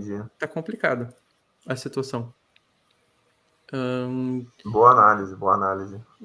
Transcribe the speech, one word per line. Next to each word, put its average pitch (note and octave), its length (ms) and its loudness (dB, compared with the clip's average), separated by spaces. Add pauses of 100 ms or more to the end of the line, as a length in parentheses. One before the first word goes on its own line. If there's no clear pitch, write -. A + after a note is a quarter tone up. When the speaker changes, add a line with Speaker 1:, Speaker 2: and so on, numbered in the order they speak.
Speaker 1:
Entendi. G#2 220 -10 (160)
Speaker 2:
tá D#3 80 -8
complicado C#3 680 -6 (520)
a B2+ 100 -6
situação. B2 580 -8 (1400)
Ahn, B2+ 720 -6 (200)
Speaker 1:
Boa A2+ 260 8
análise, G#2 440 4
boa G2 180 0
análise. G2 460 -4 (260)